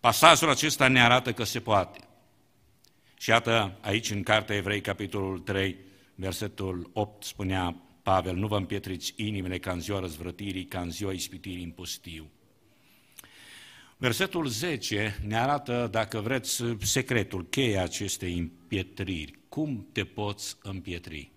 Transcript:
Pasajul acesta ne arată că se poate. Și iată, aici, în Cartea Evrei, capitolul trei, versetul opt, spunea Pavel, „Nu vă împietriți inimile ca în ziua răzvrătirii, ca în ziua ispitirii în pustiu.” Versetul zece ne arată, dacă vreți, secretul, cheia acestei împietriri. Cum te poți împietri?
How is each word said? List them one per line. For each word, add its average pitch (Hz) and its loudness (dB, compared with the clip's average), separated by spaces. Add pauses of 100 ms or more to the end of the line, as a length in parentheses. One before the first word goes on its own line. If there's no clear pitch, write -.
Pasajul 151 8
acesta 139 2
ne 127 6
arată 120 6
că 113 -4
se 117 -4
poate. 98 2 (1160)
Și - -6
iată, 113 4
aici, 110 0
în 101 -2
Cartea 107 2
Evrei, 101 0
capitolul 95 -4
trei, 95 0 (380)
versetul 92 -6
opt, 107 -4
spunea 92 -2 (260)
Pavel, 92 2
„Nu 98 0
vă 104 0
împietriți 95 -4
inimile 95 -4
ca 92 -4
în 87 -4
ziua 95 -4
răzvrătirii, 90 -8
ca 90 -6
în 87 -4
ziua 98 -4
ispitirii 90 -8
în 85 -8
pustiu.” 82 -12 (1700)
Versetul 160 0
zece 110 -2
ne 110 0
arată, 123 0
dacă 110 -2
vreți, 120 -2 (180)
secretul, 104 0
cheia 107 2
acestei 90 -4
împietriri. 87 -6 (100)
Cum 147 -4
te 101 -2
poți - -6
împietri? 85 -10